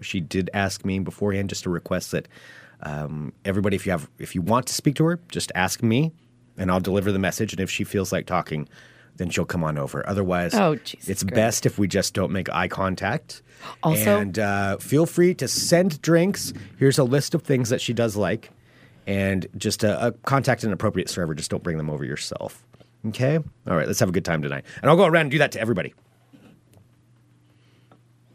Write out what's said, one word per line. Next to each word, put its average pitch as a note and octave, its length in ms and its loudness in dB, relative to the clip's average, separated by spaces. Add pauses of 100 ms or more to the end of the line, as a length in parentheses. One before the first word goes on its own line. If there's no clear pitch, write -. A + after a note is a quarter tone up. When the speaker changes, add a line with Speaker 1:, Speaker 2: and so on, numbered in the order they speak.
Speaker 1:
She - 200 -6
did F2 340 -2
ask G2 280 -2
me F#2+ 140 -2
beforehand G2 520 -2
just - 160 -8
to F#2 40 -4
request F2+ 440 -4
that, - 140 -4 (540)
um, D2+ 500 -8 (140)
everybody, G2 300 0
if F2 100 -4
you F#2+ 60 0
have, D#2 260 -4
if - 160 -12
you F#2+ 80 -4
want A2 260 2
to - 60 -6
speak - 220 0
to D#3+ 100 4
her, E3+ 140 0 (100)
just - 240 -6
ask F2+ 300 0
me, B2+ 300 4 (440)
and F#2 140 0
I'll F#2 80 4
deliver F#2+ 320 0
the G2 80 0
message. F#2+ 340 -2
And F2 60 -6
if F#2+ 100 -2
she - 140 -4
feels F#2+ 280 -2
like F2 140 -2
talking, D#2 420 -4 (500)
then F2+ 120 -4
she'll E2+ 160 0
come F2 180 -2
on D2+ 140 -2
over. C#2 320 -4
Otherwise, F2+ 460 0
Speaker 2:
Oh, F3+ 220 4
Jesus - 320 -12
Speaker 1:
it's G2+ 120 -4
Speaker 2:
Christ. G2 140 -2
Speaker 1:
best A2 320 4
if - 100 -4
we G2+ 100 4
just F#2 280 0
don't F2+ 160 0
make F#2 200 -4
eye F2+ 160 0
contact. F#2+ 760 -4 (400)
Speaker 2:
Also G#2+ 360 4
Speaker 1:
And, G2+ 200 -2
uh, G2+ 380 0
feel D3+ 280 2
free F3 300 4
to C3 120 -4
send F3 540 2
drinks. E3+ 520 2 (260)
Here's C3+ 180 4
a C#3+ 60 6
list C3+ 320 2
of D#3 80 -2
things B2 260 0
that B2+ 120 0
she B2 120 -2
does A2+ 220 0
like. G#2 340 -2 (600)
And G2 460 0
just, G#2 300 -2
uh, - 20 6
uh, G#2+ 240 0 (140)
contact C3 400 2
an G#2 80 0
appropriate F#2 360 -2
server. D#2+ 240 -2
Just D2 160 -8
don't - 140 -4
bring E2 140 -2
them D#2 120 -4
over D2 140 -4
yourself. - 600 -8 (420)
Okay? B2+ 300 0 (280)
All F2+ 120 0
right, C#2 100 2
let's - 140 0
have G2+ 80 4
a - 20 0
good F2 140 0
time D#2+ 160 0
tonight. C#2 240 -6 (160)
And C#3 100 6
I'll E3 60 8
go G3 80 8
around E3 160 6
and C#3+ 100 0
do D#3 60 2
that C#3+ 160 2
to - 80 -4
everybody. G#2+ 320 -2 (2000)
Do - 60 -20 (400)